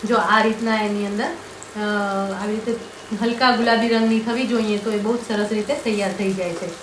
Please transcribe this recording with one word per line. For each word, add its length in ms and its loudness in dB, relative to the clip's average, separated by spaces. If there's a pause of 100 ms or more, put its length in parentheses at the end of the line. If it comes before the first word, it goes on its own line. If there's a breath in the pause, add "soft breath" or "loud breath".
જો 80 2
આ 260 4
રીતના 340 0
એની 300 0
અંદર, 180 -2 (520)
અ, 40 -6 (600)
આવી 120 -2
રીતે 200 -2 (480)
હલકા 340 2
ગુલાબી 320 4
રંગની 320 4
થવી 260 -2
જોઈએ, 320 2
તો 120 -2
એ 80 0
બહુ 180 0
જ 120 -2
સરસ 240 0
રીતે 220 0
તૈયાર 440 0
થઈ 140 0
જાય 200 -2
છે. 140 -6 (160)